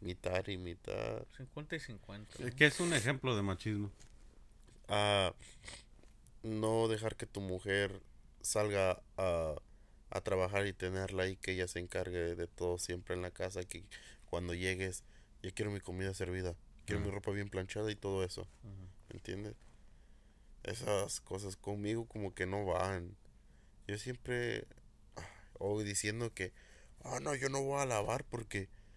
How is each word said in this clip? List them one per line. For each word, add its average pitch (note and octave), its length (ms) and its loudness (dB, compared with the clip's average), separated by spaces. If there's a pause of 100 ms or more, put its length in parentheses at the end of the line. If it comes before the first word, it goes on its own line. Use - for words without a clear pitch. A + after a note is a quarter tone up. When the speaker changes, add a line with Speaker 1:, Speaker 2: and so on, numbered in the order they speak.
Speaker 1:
mitad F#2 480 0
y F#2+ 100 -4
mitad. G2 640 -4 (140)
Speaker 2:
Cincuenta D3+ 400 -8
y D3+ 40 -6
cincuenta, G#2+ 600 -12
Speaker 3:
Eh, B2 100 -4
Speaker 2:
¿no? B2 60 -8
Speaker 3:
¿qué D3 100 10
es C#3+ 140 6
un E3+ 120 4
ejemplo C3 440 4
de G2+ 60 4
machismo? G2+ 480 0 (1000)
Speaker 1:
Ah, G2+ 440 6 (1120)
no A2 460 4
dejar A2 280 0
que - 100 -8
tu - 140 -6
mujer G2 640 2 (400)
salga G2+ 580 4 (160)
a, E2+ 380 4 (560)
a F#2 100 -2
trabajar G2 460 4
y G2 80 0
tenerla F#2+ 480 0
ahí, F#2+ 140 0
que - 160 -2
ella F2+ 160 2
se - 100 -4
encargue F2+ 560 0
de F2 140 -2
todo F2 280 0
siempre F2+ 380 -2
en F2+ 80 0
la F2+ 80 -2
casa, F#2 340 -4
que - 200 -10 (420)
cuando F2 260 0
llegues, F#2 520 0 (380)
"Ya F#2+ 100 -6
quiero G#2 180 0
mi G2+ 100 -2
comida F#2 320 -2
servida, F#2 420 -2 (300)
quiero G#2 160 0
mi G2+ 80 0
Speaker 3:
Ujú. G2 80 -2
Speaker 1:
ropa G2+ 140 -4
bien G2+ 180 -2
planchada" G2+ 420 -2
y G#2 60 -2
todo G2 280 2
eso, F#2 180 -4
Speaker 2:
Ujú. F#2+ 460 -12 (220)
Speaker 1:
¿entiendes? G2 440 -6 (1080)
Esas G#2+ 580 0
cosas F#2+ 360 -6
conmigo G#2 500 -2
como G2+ 280 -6
que F#2 120 0
no G2 200 0
van. F#2 500 0 (720)
Yo G2+ 120 -4
siempre, A#2+ 680 -2 (500)
ah, - 60 -6 (360)
o G#2 240 2
diciendo G#2 520 0
que, F#2 180 -4 (500)
"Ah, D3+ 180 -4
no, D3 140 0
yo C3+ 140 2
no C#3 140 0
voy C#3 200 2
a C3+ 40 2
lavar A2+ 380 2
porque", G#2 440 -4 (280)